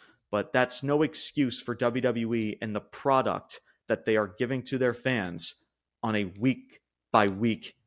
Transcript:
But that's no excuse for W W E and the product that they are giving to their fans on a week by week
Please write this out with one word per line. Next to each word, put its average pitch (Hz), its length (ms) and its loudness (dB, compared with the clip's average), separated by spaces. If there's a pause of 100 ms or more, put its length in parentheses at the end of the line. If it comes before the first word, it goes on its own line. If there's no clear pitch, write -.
(300)
But 104 220 -2
that's 127 300 0
no 143 200 2
excuse 143 580 -2
for 120 140 -6
W 120 280 0
W 117 320 0
E 110 260 -2
and 107 160 -4
the 101 40 -4
product 127 800 0 (280)
that - 160 0
they 113 120 4
are 104 220 0
giving 123 260 -2
to 131 140 -4
their 123 160 2
fans 107 600 -2 (480)
on 110 120 0
a 101 240 0
week 123 440 -2 (300)
by 107 160 6
week 107 480 -2 (100)